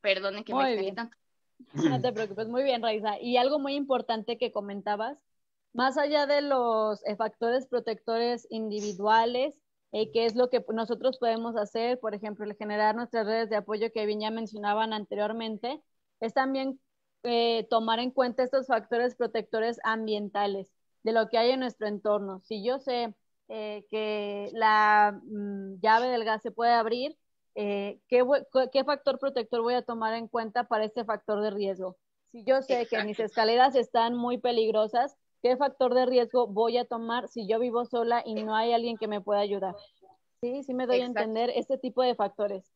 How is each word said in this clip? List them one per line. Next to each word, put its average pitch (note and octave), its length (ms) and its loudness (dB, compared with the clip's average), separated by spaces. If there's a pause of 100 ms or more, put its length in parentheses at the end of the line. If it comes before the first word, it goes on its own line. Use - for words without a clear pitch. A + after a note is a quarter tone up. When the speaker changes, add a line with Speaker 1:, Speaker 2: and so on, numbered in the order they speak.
Speaker 1:
Perdonen G3 420 0
que A3 100 -8
me C4 80 2
Speaker 2:
Muy C4+ 100 2
Speaker 1:
extendí G3+ 140 0
Speaker 2:
bien. G3 100 -4
Speaker 1:
tanto. A#3 220 -10 (580)
Speaker 2:
No C#4+ 260 2
te B3 100 0
preocupes, G#3+ 360 -4
muy B3 160 -2
bien, B3 180 2
Raiza. G#3+ 400 -2
Y A#3+ 160 0
algo C4+ 220 4
muy C#4 160 -4
importante B3 640 -2
que A#3 140 -2
comentabas, G#3 680 -6 (560)
más B3+ 240 0
allá D4 280 2
de C#4+ 160 2
los, A#3 640 0
eh, G#3 100 -4
factores A#3 520 -2
protectores A#3 840 -2
individuales, A3 1040 0 (400)
eh, A3 180 -2
que A3+ 140 2
es A3 100 0
lo B3 140 2
que A#3 140 0 (100)
nosotros A#3 460 -2
podemos A3+ 360 -2
hacer, A#3 440 -2
por A3 160 -6
ejemplo, G#3 300 -8
el G#3 100 -8
generar G#3+ 400 2
nuestras A#3 300 -2
redes A3 240 0
de A3 80 -2
apoyo G#3+ 360 -4
que G#3+ 120 -2
bien G#3+ 160 -2
ya G#3+ 100 -4
mencionaban G#3+ 600 -2
anteriormente, A3 920 -6 (380)
es A3+ 140 -4
también, C4+ 460 0 (440)
eh, A#3 460 2
tomar A3+ 300 2
en B3 120 -2
cuenta B3 320 0
estos C4 240 0
factores A#3+ 480 0
protectores A3+ 720 -2
ambientales, G#3 880 -2 (300)
de A3+ 100 0
lo A3 160 2
que A3+ 80 0
hay A#3 140 4
en C4 100 0
nuestro G#3+ 260 -6
entorno. G3+ 560 -2
Si G#3+ 220 -8
yo B3+ 140 -2
sé, A#3+ 340 -4 (340)
eh, G#3+ 420 -10
que G#3 640 -4
la, G#3+ 680 6
mm, G3+ 560 -8
llave A3+ 300 4
del A#3 160 0
gas A3 160 0
se A3+ 100 -8
puede A#3 220 4
abrir, A#3+ 420 0 (400)
eh, G3+ 520 -4
¿qué B3 160 6
voy-, C#4 280 4
qué, B3+ 200 2
qué C4+ 120 2
factor C#4 360 -2
protector B3 420 -2
voy A#3+ 140 2
a B3 80 0
tomar A3+ 320 -2
en A#3 120 -8
cuenta A3+ 400 -2
para A3 180 2
este G#3+ 200 -6
factor G#3 360 -2
de G#3+ 100 0
riesgo? F#3+ 460 -4 (340)
Si A#3 140 -20
yo C4 180 4
sé B3 240 0
que A3+ 160 0
mis G#3+ 160 -4
Speaker 1:
Exacto. A3+ 60 0
Speaker 2:
escaleras A#3 500 4
están A#3 400 2
muy A#3+ 240 -2
peligrosas, A3+ 760 2 (280)
¿qué B3 120 4
factor C4+ 380 2
de B3+ 140 6
riesgo B3 400 4
voy A3+ 300 2
a A#3+ 80 0
tomar A#3 420 -6
si A3 200 -10
yo A3 120 2
vivo A#3+ 260 0
sola A#3 400 0
y A3+ 80 -6 (100)
no G#3+ 120 -2
hay A#3 180 2
alguien A#3 240 -2
que A3 100 -6
me G#3 140 -4
pueda G3+ 200 0
ayudar? G3 340 -2 (640)
Sí, B3+ 220 -6
sí C4 100 -6
me B3+ 140 -2
doy B3 140 4
a B3 40 -2
Speaker 1:
Exacto. A#3 160 -4
Speaker 2:
entender A3 340 0
este - 220 -2
tipo B3+ 240 -2
de B3 140 4
factores. G3+ 600 -4